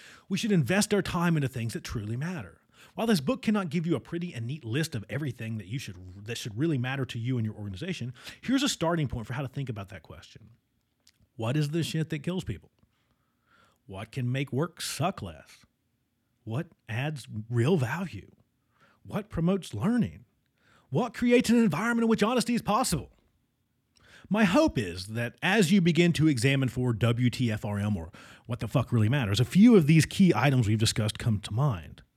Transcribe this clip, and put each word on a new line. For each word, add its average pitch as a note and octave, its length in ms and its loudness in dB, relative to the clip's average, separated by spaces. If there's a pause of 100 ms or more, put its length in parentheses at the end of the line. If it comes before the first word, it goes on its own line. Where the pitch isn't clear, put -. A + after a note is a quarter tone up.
(280)
We F#3+ 100 -4
should G#3 140 -2
invest F#3 420 2
our G3+ 80 4
time E3+ 360 0
into C#3 100 0
things A#2 260 -6
that E3+ 120 -8
truly A2 320 -6
matter. D3+ 420 -10 (360)
While G#3+ 120 -2
this G3+ 140 4
book B3+ 200 -2
cannot G#3 280 0
give E3 180 -2
you D#3+ 80 0
a A#2+ 40 -2
pretty E3+ 340 -10
and A#2 120 -8
neat C#3+ 180 -10
list B2+ 300 -4
of G#2 160 -6
everything A2+ 480 -6
that G2+ 100 -10
you A#2+ 120 -8
should, G2+ 160 -12 (300)
that A2+ 120 -8
should G#2 200 -10
really D3+ 200 0
matter B2+ 280 -4
to B2 120 -10
you B2 200 -2
and A2+ 80 -2
your G#2+ 100 -6
organization, A2+ 580 -8 (280)
here's B3+ 200 0
a C#4+ 80 0
starting E3 380 0
point A2+ 180 -6
for A#2+ 80 -8
how C3 80 -4
to C3+ 60 -6
think C3+ 220 -8
about G2+ 200 -8
that F#2+ 140 -16
question. - 460 -20 (840)
What A#2 220 -2
is D3 120 0
the D#3+ 120 -2
shit D#3+ 280 -4
that D#3 100 -6
kills F3 240 -6
people? - 260 -10 (1160)
What G2+ 240 -12
can B2 200 -4
make C3+ 220 -4
work D#3+ 260 -4
suck - 440 -4
less? E2 420 -16 (800)
What A#2 240 -6 (200)
adds C3 400 -6 (220)
real A#2+ 280 2
value? C3 520 -4 (760)
What F3 260 -8
promotes E3+ 440 -2
learning? B2+ 520 -2 (640)
What G#3+ 240 -2
creates A#3+ 340 4
an A#3 80 6
environment A#3 460 2
in A3+ 60 2
which A3+ 120 4
honesty A#3 320 2
is A3+ 80 0
possible? G#3 480 0 (1200)
My G#3 140 4
hope B3+ 340 4
is F#2 300 -6
that A#2 340 -6
as F#3 300 4
you G3+ 100 6
begin E3+ 320 4
to D#3 140 4
examine C3+ 420 4
for B2 240 0
W A#2 380 2
T A#2+ 200 0
F G#2+ 140 -4
R G#2 140 -4
M G#2 180 -2
or E2 140 -10 (340)
what A#2+ 140 -8
the A#2 80 -6
fuck - 240 0
really A2 180 4
matters, A#2 300 0
a B2 60 4
few A3+ 300 8
of D#3+ 120 6
these D#3+ 180 6
key F#3 300 4
items B2+ 320 2
we've A2 100 2
discussed G#2+ 400 0
come A2 220 -2
to - 120 -12
mind. G#2 520 -4 (140)